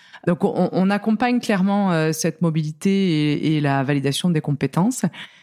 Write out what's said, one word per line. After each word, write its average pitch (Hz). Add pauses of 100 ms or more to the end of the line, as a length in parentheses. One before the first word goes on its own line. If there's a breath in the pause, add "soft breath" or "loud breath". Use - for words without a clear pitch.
(280 loud breath)
Donc, 170
on, 185
on 185
accompagne 220
clairement, 202
euh, 160
cette 160
mobilité 156
et, 156
et 147
la 139
validation 139
des 156
compétences. 151 (400 loud breath)